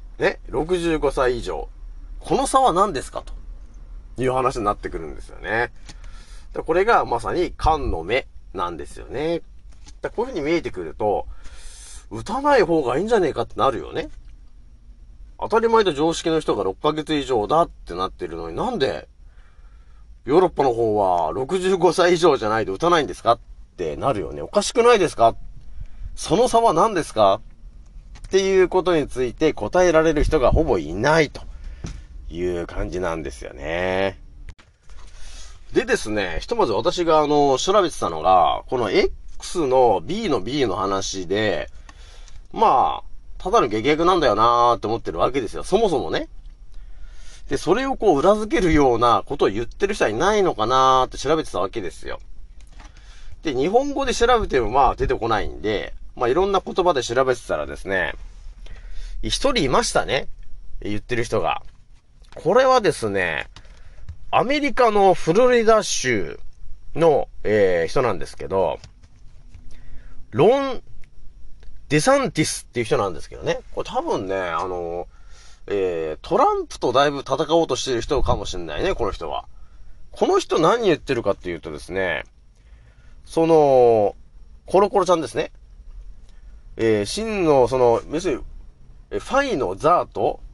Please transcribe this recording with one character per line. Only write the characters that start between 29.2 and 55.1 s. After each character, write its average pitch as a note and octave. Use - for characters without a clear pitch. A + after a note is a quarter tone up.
い A#2
て D#3
答 D3
え F3
ら D#3+
れ D#3+
る D3
人 D#3
が A#2
ほ D#3
ぼ B2+
い D#2
な C#3
い D3
と -
い E2
う F2
感 G#2
じ F2
な E2+
ん D#2
で C2+
す -
よ -
ね。 F#2
で A#3
で B3
す -
ね、 F#2
ひ -
と A#3+
ま G3
ず A2+
私 F3
が D#3+
あ D3
の、 C#3+
調 G3
べ F3
て -
た G2
の D#2+
が、 E2
こ C3
の A2
X -
の B2
B G3+
の B2
B B2
の F#2
話 G2
で、 F#2+
ま A#2+
あ、 -
た F#3
だ A3+
の D3+
劇 A2
薬 D#3
な F#3
ん E3+
だ C#3+
よ G#2
な A#2+
ー -
っ -
て G#2+
思 A2+
っ -
て F#2
る D#2+
わ A2
け C3
で G2
す E2+
よ。 D2+
そ F#3+
も A3
そ C#3+
も E2+
ね。 F#3
で、 C3+
そ D#3
れ C4
を C4+
こ G3
う C#3
裏 F#3+
付 G#3+
け F#3+
る D#3+
よ C#3
う A2
な A2+
こ C#3
と E3
を B2
言 G#2
っ -
て -
る G3+
人 D#3
は A2+
い G#2
な F3+
い G3+
の D#3+
か G#2+
な C3
ー -
っ -
て -
調 D3
べ D#3
て -
た F#2+
わ F#2+
け A2+
で E2+
す -
よ。 B1+
で、 D3+
日 C3
本 C4+
語 C4+
で B3
調 A#3
べ G3
て C3
も G#2
ま B2
あ F#2
出 C3
て B2+